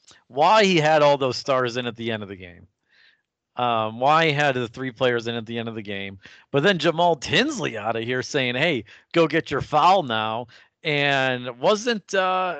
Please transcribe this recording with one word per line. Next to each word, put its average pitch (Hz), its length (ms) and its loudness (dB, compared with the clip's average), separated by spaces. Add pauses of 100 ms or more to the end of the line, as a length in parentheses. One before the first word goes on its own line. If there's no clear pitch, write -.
(300)
Why 180 340 4
he 190 140 4
had 151 240 4
all 143 160 6
those 127 180 -2
stars 127 400 -2
in 123 120 -4
at 113 100 -8
the 117 140 -6
end 107 120 -6
of 95 60 -12
the 98 80 -14
game. 90 300 -20 (880)
Um, 113 440 -2
why 156 280 4
he 147 60 2
had 143 200 2
the 123 140 -4
three 127 240 -10
players 120 340 0
in 117 80 -4
at 113 140 -8
the 117 100 -8
end 117 100 -6
of 113 60 -8
the 110 80 -10
game. 98 380 -10 (320)
But 143 100 2
then 190 160 4
Jamal 165 380 2
Tinsley 156 600 -2
out 110 200 -4
of 113 80 -6
here 127 180 -4
saying, 127 320 -2
"Hey, 135 300 -2 (300)
go 165 140 4
get 156 220 -2
your 135 120 -2
foul 170 420 2
now." 110 420 -4 (380)
And 131 760 -2
wasn't, 208 540 -2
uh, 185 460 -2